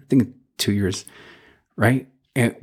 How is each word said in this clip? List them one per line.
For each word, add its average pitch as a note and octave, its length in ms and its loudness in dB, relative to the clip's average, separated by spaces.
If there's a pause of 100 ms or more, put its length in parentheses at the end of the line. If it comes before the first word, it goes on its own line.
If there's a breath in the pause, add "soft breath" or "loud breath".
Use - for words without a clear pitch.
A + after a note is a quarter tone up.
think C3 200 2 (280)
two - 140 -2
years, G2 340 -2 (720 soft breath)
right? A#2+ 320 0 (280)
And A#2+ 280 0